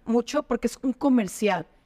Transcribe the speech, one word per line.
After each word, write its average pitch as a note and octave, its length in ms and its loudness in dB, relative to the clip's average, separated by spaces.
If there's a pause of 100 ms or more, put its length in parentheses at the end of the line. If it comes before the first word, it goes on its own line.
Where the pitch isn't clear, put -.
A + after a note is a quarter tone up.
mucho A#3+ 380 0
porque - 240 -2
es - 140 -6
un C4 120 -2
comercial. G#3 760 0 (180)